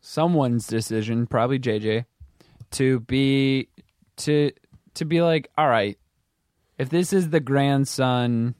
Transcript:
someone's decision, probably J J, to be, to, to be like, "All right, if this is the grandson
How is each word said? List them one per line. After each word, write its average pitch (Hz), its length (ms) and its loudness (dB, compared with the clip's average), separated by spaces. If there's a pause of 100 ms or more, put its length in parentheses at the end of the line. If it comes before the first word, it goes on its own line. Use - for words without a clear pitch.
someone's 143 640 0
decision, 113 600 -2
probably 127 320 0
J 120 200 -2
J, 110 260 -2 (680)
to 131 280 0
be, 135 680 0 (500)
to, 147 320 0 (440)
to - 100 -6
be 165 180 2
like, 160 360 0
"All 151 100 4
right, 104 300 2 (800)
if 135 120 -4
this 175 220 0
is 180 180 2
the 160 100 2
grandson 127 1200 0